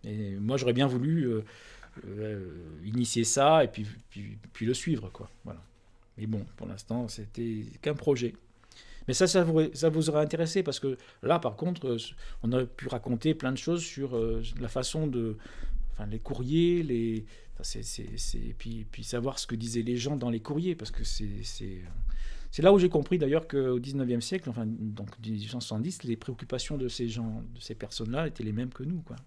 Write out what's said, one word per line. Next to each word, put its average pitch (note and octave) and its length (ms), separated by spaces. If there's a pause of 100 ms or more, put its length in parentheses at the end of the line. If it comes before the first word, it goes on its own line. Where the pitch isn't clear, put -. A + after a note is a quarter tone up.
Et G#2 300
moi, A2 220
j'aurais B2 160
bien C3+ 140
voulu, C3+ 380
euh, A2+ 180 (640)
euh, F#2 760
initier A#2 380
ça C#3+ 400
et A#2+ 40
puis, G#2 180 (240)
puis, G#2 280 (160)
puis - 120
le B2 80
suivre, A#2+ 360
quoi. - 200 (140)
Voilà. - 180 (560)
Mais A2 100
bon, G#2+ 180 (100)
pour - 120
l'instant, A2+ 400
c'était A2 580 (160)
qu'un D3 120
projet. B2+ 400 (720)
Mais C3+ 60
ça, F#3 140
ça F3+ 160
vous, D#3+ 300
ça D3+ 160
vous D#3 200
aurait D3+ 120
intéressé D#3+ 420
parce C#3 160
que C3 180 (240)
là, D#3+ 180
par G#2+ 160
contre, E3 320
euh, A#2 100 (440)
on A2+ 120
aurait B2+ 140
pu - 200
raconter B2 460
plein C3 180
de C3 60
choses E3 260
sur, C3+ 320
euh, A2+ 260 (180)
la B2 100
façon D3+ 380
de, A#2 300 (540)
enfin, G#2+ 140
les G#2+ 140
courriers, D#3+ 640
les, A2+ 420 (280)
enfin, - 100
c'est, G#2+ 200
c'est, A2 340
c'est, A2+ 220
et A2+ 180
puis, A2+ 320
puis - 140
savoir A#2+ 360
ce - 80
que A#2+ 80
disaient A#2 260
les A#2+ 160
gens C#3 180
dans B2 140
les A2+ 100
courriers, D#3+ 360
parce A2 160
que - 120
c'est, G#2 400
c'est, G2 380 (680)
c'est - 120
là F#3 100
où G3+ 80
j'ai F3+ 100
compris E3 280
d'ailleurs D#3 300
qu'au B2+ 320
dix-neuvième B2+ 420
siècle, F3+ 280
enfin, A2+ 160
donc G#2+ 540
dix-huit A2 300
cent B2 100
soixante-dix, A#2+ 440
les A#2+ 120
préoccupations B2+ 600
de B2+ 100
ces A#2+ 220
gens, A2+ 340 (100)
de A#2 60
ces - 160
personnes-là A#2+ 520
étaient A#2+ 160
les G#2+ 100
mêmes B2+ 180
que - 120
nous, E3 180
quoi. A#2 260